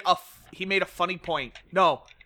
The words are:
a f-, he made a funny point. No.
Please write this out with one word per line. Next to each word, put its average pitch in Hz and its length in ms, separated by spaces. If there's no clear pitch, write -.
a 185 60
f-, - 320
he 190 120
made 196 160
a 180 40
funny 175 320
point. 147 380
No. 175 300